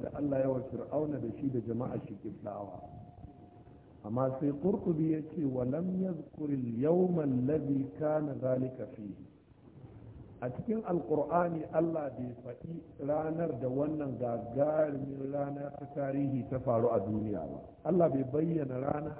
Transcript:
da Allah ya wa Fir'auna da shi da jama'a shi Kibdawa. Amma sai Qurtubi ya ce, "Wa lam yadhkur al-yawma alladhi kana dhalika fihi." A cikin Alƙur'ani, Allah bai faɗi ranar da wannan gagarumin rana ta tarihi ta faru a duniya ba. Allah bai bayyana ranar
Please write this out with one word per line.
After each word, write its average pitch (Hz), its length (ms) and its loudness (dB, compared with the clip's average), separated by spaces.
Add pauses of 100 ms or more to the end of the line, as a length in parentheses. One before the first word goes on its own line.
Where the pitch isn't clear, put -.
da - 120 -6
Allah 143 280 0
ya 131 100 4
wa 127 100 0
Fir'auna 139 580 -2
da 117 100 -4 (100)
shi 139 120 -2
da 123 100 0
jama'a 117 460 -2
shi 107 160 -10
Kibdawa. 101 600 -8 (1200)
Amma 131 340 2
sai 143 140 2
Qurtubi 160 600 2
ya 156 100 0 (120)
ce, 165 100 0
"Wa 127 200 0
lam 170 340 0
yadhkur 156 520 -4
al-yawma 151 720 4
alladhi 135 760 2
kana 151 360 2
dhalika 127 600 0
fihi." 101 220 -8 (1300)
A 123 80 -2
cikin 220 320 -2
Alƙur'ani, 160 800 2 (100)
Allah 160 460 2
bai 123 240 -6
faɗi 151 400 -10 (240)
ranar 156 540 0
da 127 80 0
wannan 143 500 0
gagarumin 135 1160 0
rana 143 460 -4
ta 143 160 -10
tarihi 139 560 0
ta 131 80 0
faru 117 320 4
a 113 80 6
duniya 107 480 0
ba. 67 140 -8 (240)
Allah 170 260 8
bai 135 140 2
bayyana 147 560 0
ranar 147 400 -2